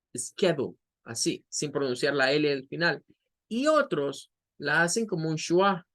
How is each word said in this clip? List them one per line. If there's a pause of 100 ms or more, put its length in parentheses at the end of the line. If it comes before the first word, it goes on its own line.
(160)
schedule, (280)
así,
sin
pronunciar
la
L
al
final. (440)
Y
otros (280)
la
hacen
como
un
schwa